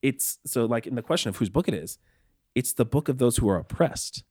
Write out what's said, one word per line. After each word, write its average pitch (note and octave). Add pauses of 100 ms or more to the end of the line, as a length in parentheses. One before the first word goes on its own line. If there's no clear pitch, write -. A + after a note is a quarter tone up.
It's, -
so, B2+
like, A2+
in B2+
the A#2
question -
of G2
whose G#2+
book D3+
it E3
is, D#2+ (580)
it's B2
the -
book D3
of C3
those B2
who G#2+
are F#2+
oppressed. -